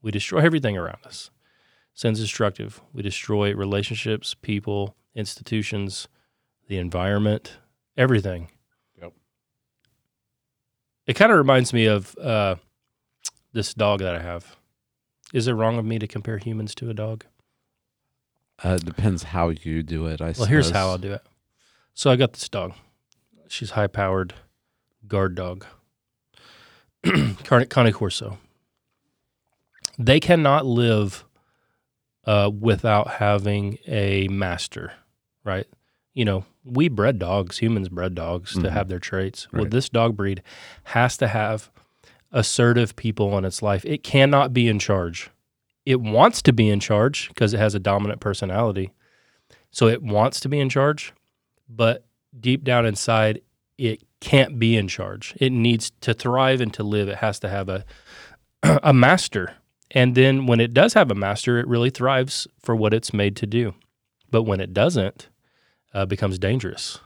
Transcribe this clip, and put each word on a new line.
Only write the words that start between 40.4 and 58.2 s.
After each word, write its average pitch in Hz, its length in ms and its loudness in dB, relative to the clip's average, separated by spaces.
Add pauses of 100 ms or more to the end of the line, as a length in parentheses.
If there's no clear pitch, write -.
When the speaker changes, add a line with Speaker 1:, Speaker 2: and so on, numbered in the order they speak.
Speaker 1:
has 120 340 0
to 127 100 0
have 107 420 -4 (600)
assertive 120 640 2
people 104 420 -2
in 92 60 -2
its - 180 -6
life. 101 220 0
It 151 180 -6
cannot 139 500 4
be 120 160 2
in 107 120 2
charge. 87 500 -4 (560)
It 131 140 2
wants 117 420 4
to 143 100 6
be 110 160 4
in 101 120 2
charge 110 560 0
'cause 107 180 2
it 110 40 -2
has 104 160 2
a 104 40 -2
dominant 101 420 -2
personality. 98 720 -4 (800)
So - 160 2
it 113 160 2
wants 107 380 0
to - 80 -6
be 147 100 -2
in 135 100 0
charge, 143 440 -2 (560)
but 117 360 0 (360)
deep 127 240 0
down 123 220 2
inside, 110 560 0 (360)
it 113 240 -4 (180)
can't 135 380 2
be 113 180 4
in 98 120 0
charge. 98 480 -10
It 131 160 0
needs 117 480 0
to 117 140 0
thrive 131 460 0
and 110 140 -4
to - 80 -8
live. 104 260 -2
It 98 100 -8
has 107 220 -2
to 101 80 -6
have 98 200 -6
a, 95 160 -6 (400)